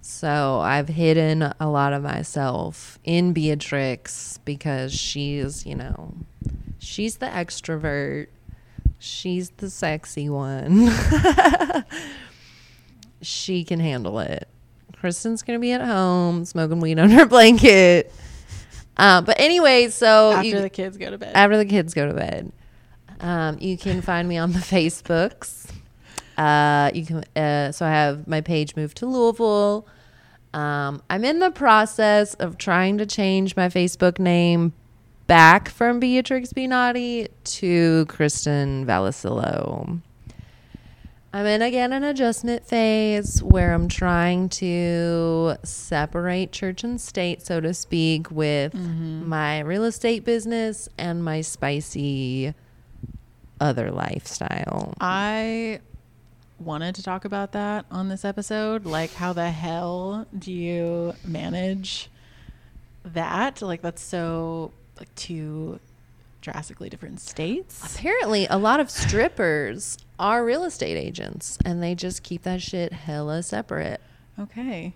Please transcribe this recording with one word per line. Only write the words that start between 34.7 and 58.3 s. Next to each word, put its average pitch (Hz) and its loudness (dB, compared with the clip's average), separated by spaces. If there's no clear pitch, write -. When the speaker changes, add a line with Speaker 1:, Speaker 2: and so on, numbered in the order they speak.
Speaker 1:
back 165 10
from 240 0
Beatrix 254 0
B 262 -4
Naughty 247 -2
to 170 2
Kristen 143 -2
Valisillo. 104 -4
I'm 202 -6
in, 214 2
again, 247 0
an 269 -2
adjustment 240 -2
phase 214 0
where 180 4
I'm 170 0
trying 180 0
to 170 -2
separate 175 -6
church 185 -8
and 240 -6
state, 175 -6
so 170 -4
to 160 -4
speak, 160 -2
with 151 -2
Speaker 2:
Mm-hmm. 160 -8
Speaker 1:
my 156 -4
real 180 -4
estate 233 -4
business 226 -4
and 170 -6
my 160 -4
spicy 139 -6
other 123 -2
lifestyle. - -8
Speaker 2:
I 220 -4
wanted 165 -8
to 190 -16
talk 185 -8
about 202 -8
that 208 -6
on 185 -6
this 190 -8
episode. 214 -6